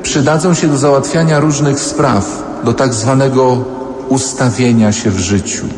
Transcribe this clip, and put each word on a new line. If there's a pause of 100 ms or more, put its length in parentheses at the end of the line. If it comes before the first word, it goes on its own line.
przydadzą
się
do
załatwiania
różnych
spraw, (200)
do
tak
zwanego (520)
ustawienia
się
w
życiu. (120)